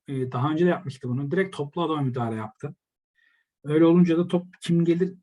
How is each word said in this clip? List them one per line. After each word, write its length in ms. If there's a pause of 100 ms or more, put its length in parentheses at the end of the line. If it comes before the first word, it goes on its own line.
e, 240
daha 180
önce 140
de 40
yapmıştı 400
bunu. 220
Direkt 260
toplu 260
adama 200
müdahale 320
yaptı. 400 (920)
Öyle 200
olunca 340
da 100
top 180 (140)
kim 240
gelir, 380